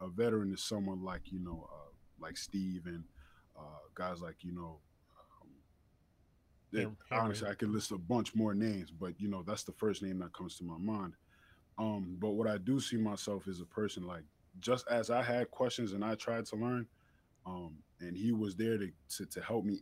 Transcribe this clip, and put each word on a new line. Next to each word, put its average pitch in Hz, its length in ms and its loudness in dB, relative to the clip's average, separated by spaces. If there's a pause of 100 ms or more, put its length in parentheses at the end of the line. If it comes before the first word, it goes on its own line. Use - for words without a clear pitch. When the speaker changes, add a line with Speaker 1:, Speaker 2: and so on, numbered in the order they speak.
Speaker 1:
a 92 80 -6
veteran 107 420 2
is 92 100 -4
someone 95 400 0
like, 92 300 -6
you 92 80 -4
know, 82 320 -6
uh, 76 180 -14 (300)
like - 160 -8
Steve 92 520 -2
and, 85 180 -6 (520)
uh, 76 220 -14 (160)
guys 90 260 -4
like, 82 220 -12
you 90 80 -6
know, 85 300 -8 (600)
um, - 80 -20 (1200)
Speaker 2:
Hen-, 107 240 0 (140)
Speaker 1:
honestly, 110 340 2
Speaker 2:
Henry. 101 60 0
Speaker 1:
I 98 40 -2
could 107 140 2
list 107 220 0
a 104 60 -2
bunch 110 380 2
more 110 180 6
names, 98 380 2
but, 85 280 -6
you 104 80 0
know, 95 160 -2
that's 104 200 -2
the - 80 -10
first 107 320 2
name 95 160 0
that 90 140 -6
comes 90 240 -8
to - 80 -10
my 82 120 -4
mind. 98 380 -2 (640)
Um, 101 400 0
but 107 120 4
what 110 160 4
I 107 120 4
do 123 200 4
see 120 180 0
myself 101 500 0
is 90 140 -4
a 87 40 -10
person, 101 380 0
like, 87 220 -8 (340)
just 123 300 4
as 117 200 4
I 120 140 6
had 120 260 2
questions 117 440 0
and 101 120 0
I 113 100 2
tried 113 320 -2
to 110 100 -6
learn, 120 300 0 (580)
um, 87 320 -8 (240)
and 87 160 -4
he 113 160 4
was 107 220 2
there 110 220 4
to, 95 140 0 (180)
to, - 160 -4
to - 160 -8
help 113 220 2
me 101 180 2